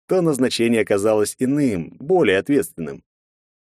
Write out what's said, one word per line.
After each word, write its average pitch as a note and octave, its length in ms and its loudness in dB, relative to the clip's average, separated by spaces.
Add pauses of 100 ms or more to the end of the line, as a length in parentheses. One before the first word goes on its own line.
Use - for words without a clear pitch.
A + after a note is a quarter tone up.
то F3+ 140 2
назначение A#2+ 600 0
оказалось G#2 580 0
иным, B2 600 -2
более C#3 380 2
ответственным. F2 680 -4 (640)